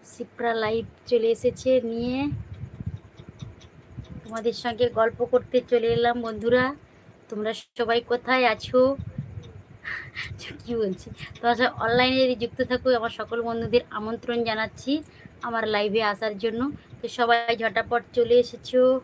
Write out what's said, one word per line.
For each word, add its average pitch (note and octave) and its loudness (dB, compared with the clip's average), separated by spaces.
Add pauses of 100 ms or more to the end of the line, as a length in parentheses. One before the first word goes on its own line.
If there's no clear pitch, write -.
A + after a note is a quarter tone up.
(120)
শিপ্রা A#3 -4
লাইভ A3+ -2 (260)
চলে A3+ 4
এসেছে B3 0 (200)
নিয়ে। A#3+ -2 (2000)
তোমাদের A3+ -2
সঙ্গে A#3 0
গল্প A3+ 2
করতে B3 2 (100)
চলে A#3 4
এলাম A#3+ 2 (100)
বন্ধুরা। A3+ 2 (640)
তোমরা G#3+ -4 (260)
সবাই A#3 2 (120)
কোথায় B3+ 2 (100)
আছো? - 2 (1800)
কি A#3+ -8 (100)
বলছি, F#3+ -4 (260)
তোমরা A#3+ 2
সবাই B3 2 (120)
অনলাইনে B3 4
যদি B3+ 4
যুক্ত A#3 -6 (100)
থাকো, B3+ 0 (140)
আমার A3+ -4
সকল A#3 -4
বন্ধুদের A#3 0
আমন্ত্রণ A3+ -4 (100)
জানাচ্ছি A3 -4 (500)
আমার A#3 -4 (100)
লাইভে G#3 2 (100)
আসার G#3 -4
জন্য। A3+ -2 (400)
তো A#3+ -10
সবাই A#3 2
ঝটাপট A3+ 0 (140)
চলে A#3 4 (100)
এসেছো B3+ 0 (220)